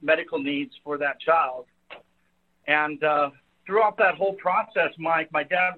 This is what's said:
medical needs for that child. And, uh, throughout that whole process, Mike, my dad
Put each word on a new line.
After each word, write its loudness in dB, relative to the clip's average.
medical 0
needs -6
for -6
that -4
child. 0
And, 0
uh, 2
throughout 2
that 2
whole -2
process, -2
Mike, -2
my 2
dad 0